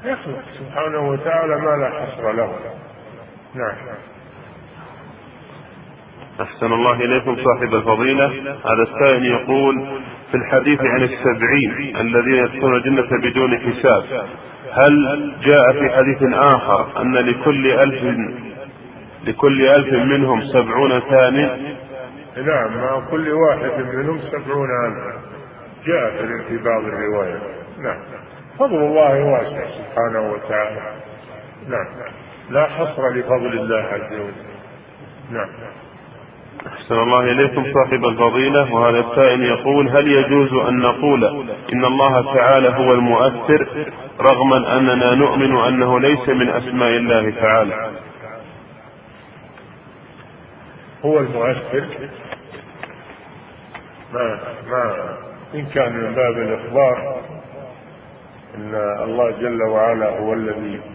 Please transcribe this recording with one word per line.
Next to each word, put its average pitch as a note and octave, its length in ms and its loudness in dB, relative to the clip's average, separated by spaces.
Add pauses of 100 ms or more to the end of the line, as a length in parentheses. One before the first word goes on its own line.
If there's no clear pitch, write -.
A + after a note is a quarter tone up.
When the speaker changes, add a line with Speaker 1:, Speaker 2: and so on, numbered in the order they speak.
Speaker 1:
يخلق D3 380 -8 (160)
سبحانه D3 500 -6
وتعالى D#3 460 -2
ما D3+ 220 0
لا C3+ 120 -2
حصر A#2 420 -6
له. G#2+ 240 -4 (1000)
نعم. A2+ 420 -8 (2500)
Speaker 2:
أحسن A#2 320 -4
الله A#2+ 200 2
إليكم B2 420 0
صاحب B2 380 0
الفضيلة، A#2 520 2 (260)
هذا A#2 320 0
السائل B2+ 420 2
يقول: C3+ 760 0 (300)
"في C3 60 0
الحديث C3 440 2
عن B2+ 220 2
السبعين B2 920 0
الذين A#2+ 400 2 (100)
يدخلون B2+ 300 0
الجنة B2+ 320 0 (160)
بدون B2 360 0
حساب، A#2+ 680 0 (440)
هل C#3+ 680 4
جاء C3 320 6
في C#3 160 0
حديث C3 440 2
آخر B2+ 680 2
أن B2+ 140 0
لكل C3 560 2
ألف، B2+ 460 2 (1080)
لكل C3+ 440 4
ألف C#3 260 6
منهم B2+ 480 2
سبعون B2 580 2
ثاني؟" C3 760 2 (680)
Speaker 1:
نعم، A#2 320 -2
مع C3 220 -4 (120)
كل D#3 200 -4
واحد C3+ 540 0 (100)
منهم D3 240 -4
سبعون C#3 500 -6 (160)
ألفا، - 360 -10 (640)
جاء C#3+ 260 -2
في، A2+ 360 -8
في A2+ 160 -8
بعض A2+ 200 0
الروايات. G#2 580 -4 (380)
نعم، A2+ 200 -8 (600)
فضل A#3+ 180 0
الله D3 460 4
واسع B2+ 420 -2
سبحانه A2 680 -4
وتعالى. G#2+ 640 -6 (760)
نعم، G#2 180 -6 (640)
لا C#3+ 160 2
حصر D3+ 440 -4
لفضل A#2 500 -2
الله A2 180 -2
عز G#2 360 -6
وجل. G2+ 200 -10 (960)
نعم. G#2 180 -8 (1160)
Speaker 2:
أحسن - 280 -8
الله B2 240 4
إليكم C3 540 2
صاحب C3 320 2
الفضيلة، B2 680 2
وهذا A#2 260 4
السائل B2+ 440 4
يقول: B2+ 460 2
"هل C#3+ 180 4
يجوز C3+ 460 4
أن B2 240 0
نقول B2 720 0 (240)
إن B2+ 120 0
الله C3+ 500 2
تعالى C3 340 6
هو B2+ 240 4
المؤثر، B2 760 2 (540)
رغم C3 320 6
أننا B2 640 2
نؤمن C3+ 420 2
أنه B2 420 2
ليس C#3 300 2
من B2+ 200 2
أسماء B2 400 0
الله A#2 400 2
تعالى؟" A2 640 0 (3250)
Speaker 1:
هو D3+ 140 4
المؤثر، B2 640 -2 (2250)
ما، A2+ 260 -4 (280)
ما A2+ 500 -4 (380)
إن D3 100 -8
كان B2+ 280 -2
من A2+ 220 -6
باب A#2+ 220 0
الإخبار B2 840 -2 (1400)
إن G#2+ 180 -10 (280)
الله A#2 280 0
جل A2+ 320 -4
وعلا A2 560 0
هو A2 140 -2
الذي G#2+ 480 -6 (140)